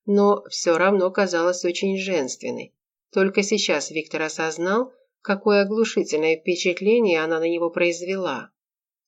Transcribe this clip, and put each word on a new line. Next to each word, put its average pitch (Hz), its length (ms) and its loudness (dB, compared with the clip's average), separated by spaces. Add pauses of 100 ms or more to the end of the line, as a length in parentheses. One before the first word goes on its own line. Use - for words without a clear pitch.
но 202 440 2
все - 280 0
равно 190 340 2
казалась 180 540 0
очень 190 320 -2
женственной. 143 760 -6 (380)
Только 196 320 2
сейчас 196 480 -2
Виктор 156 300 -6
осознал, 165 720 -2 (280)
какое 202 420 2
оглушительное 175 720 0
впечатление 180 840 2
она 160 180 0
на 165 100 0
него 170 200 0
произвела. 175 800 -4 (560)